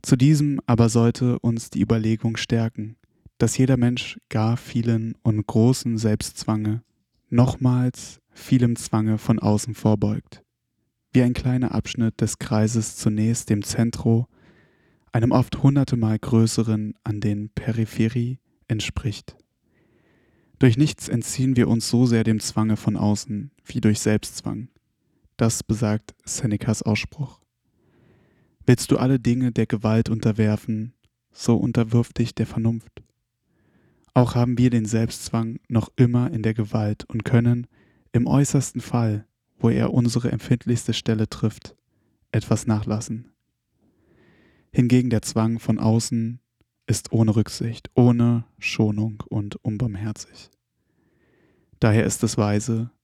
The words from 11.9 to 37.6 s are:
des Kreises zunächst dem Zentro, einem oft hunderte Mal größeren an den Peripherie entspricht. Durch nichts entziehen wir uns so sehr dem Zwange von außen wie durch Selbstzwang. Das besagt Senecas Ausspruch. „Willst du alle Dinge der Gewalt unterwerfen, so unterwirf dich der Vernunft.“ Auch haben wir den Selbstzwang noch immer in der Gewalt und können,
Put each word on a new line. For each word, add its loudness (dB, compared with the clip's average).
des -2
Kreises 0
zunächst -2
dem 0
Zentro, 0
einem 2
oft 0
hunderte 4
Mal 0
größeren 0
an -6
den -4
Peripherie -2
entspricht. -6
Durch 6
nichts 0
entziehen -2
wir 4
uns 0
so 4
sehr 2
dem 2
Zwange -2
von -2
außen -2
wie -6
durch 2
Selbstzwang. -4
Das 0
besagt -2
Senecas -4
Ausspruch. -6
„Willst 2
du 4
alle 2
Dinge 0
der 0
Gewalt 0
unterwerfen, -2
so 0
unterwirf 0
dich -4
der -2
Vernunft.“ -6
Auch 2
haben 0
wir 4
den 2
Selbstzwang -4
noch 0
immer 2
in -6
der 0
Gewalt -4
und -8
können, 2